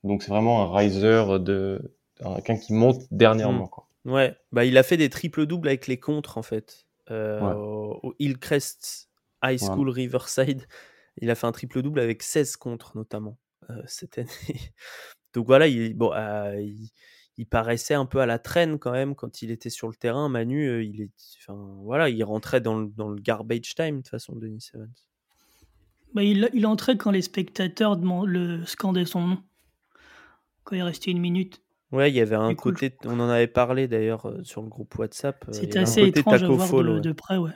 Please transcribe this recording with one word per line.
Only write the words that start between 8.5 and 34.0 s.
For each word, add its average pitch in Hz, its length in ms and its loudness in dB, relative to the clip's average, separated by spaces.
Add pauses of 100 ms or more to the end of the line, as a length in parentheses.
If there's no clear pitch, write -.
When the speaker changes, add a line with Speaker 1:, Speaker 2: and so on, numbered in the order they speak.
Speaker 2:
High 127 160 0
Speaker 1:
Voilà. 98 160 0
Speaker 2:
School 135 140 0
Riverside, 127 760 -2 (540)
il 117 120 -2
a 117 60 2
fait 120 120 -4
un 117 40 0
triple 127 300 -6
double 147 180 -2
avec 113 240 -2
seize 147 320 0
contres, - 400 -12
notamment, 107 420 -10 (320)
euh, 117 180 -12
cette - 300 -14
année. 123 120 -8 (180)
<laughs> - 260 -10 (600)
Donc 117 120 -2
voilà, 139 220 8
il, 113 280 0
bon, 110 180 2
euh, 104 480 -4
il, 104 280 -12 (480)
il 117 80 -10
paraissait 117 480 0
un 139 120 2
peu 135 140 -2
à 131 60 4
la 117 140 0
traîne 160 400 0
quand 123 120 -4
même 135 220 -2
quand - 280 -12
il 113 100 -8
était 113 180 -8
sur - 180 -10
le 110 60 -8
terrain. 131 340 -2
Manu, 131 400 -2
euh, 117 160 -2
il 104 180 -10
est, 101 100 -10 (280)
enfin, - 160 -20 (280)
voilà, 139 260 0
il 110 140 -2
rentrait 110 380 0
dans 110 180 -2
le, 107 80 -4
dans 107 220 -8
le 104 120 -8
garbage 113 540 -4
time, 156 220 -2
de 131 40 -10
toute - 80 -20
façon, 120 260 -12
Denis 110 380 -14
Evans. 113 160 -16 (1200)
Speaker 3:
Bah, 202 100 2
il, 208 300 4
il 220 120 4
entrait 220 320 2
quand 208 140 0
les 190 100 4
spectateurs 185 760 -2
deman-, 180 280 0
le, 175 400 -2
scandaient 180 400 -2
son 175 220 -2
nom, 185 100 0 (1300)
quand 202 120 -8
il 180 60 -2
restait 175 300 -4
une 175 80 0
minute. 180 420 -2 (300)
Speaker 2:
Ouais, 139 200 4
il 131 40 -2
y 120 60 6
avait 110 140 4
un 110 140 2
Speaker 3:
Du - 60 0
coup, 127 160 -2
Speaker 2:
côté, 131 200 -2 (100)
Speaker 3:
je - 60 -10
Speaker 2:
on 120 120 -2
en 120 100 0
avait 120 180 4
parlé 127 400 0
d'ailleurs, 113 380 -2